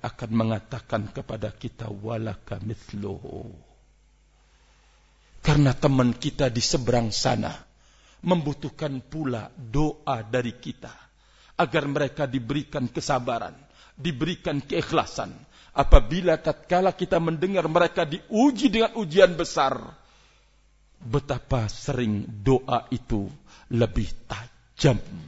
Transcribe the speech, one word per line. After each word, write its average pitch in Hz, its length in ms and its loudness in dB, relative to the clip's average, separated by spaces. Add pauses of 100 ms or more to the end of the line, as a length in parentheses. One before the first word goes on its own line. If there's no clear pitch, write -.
akan 113 320 -10
mengatakan 113 760 -4
kepada - 440 -10
kita, - 360 -12
"Walaka 107 720 -8
mithluhu." 101 880 -10 (1900)
Karena 143 320 4
teman 127 400 2
kita 131 400 -2
di 120 80 -2
seberang 120 480 0
sana 110 440 -2 (680)
membutuhkan 147 800 -4
pula 131 560 -8
doa 139 640 -2
dari 117 320 -4
kita, - 400 -14 (640)
agar 151 320 0
mereka 143 400 -2
diberikan 135 640 -4
kesabaran, 123 640 -4 (400)
diberikan 147 640 -4
keikhlasan. 165 720 -2 (400)
Apabila 156 640 6
tatkala 180 560 0
kita 180 240 0
mendengar 165 560 0
mereka 175 320 4
diuji 226 640 2
dengan 220 320 2
ujian 180 320 6
besar, 151 480 0 (1200)
betapa 131 720 -2
sering 117 560 -2 (160)
doa 123 480 2
itu 110 320 -4 (480)
lebih 117 400 0 (160)
tajam - 720 -2 (280)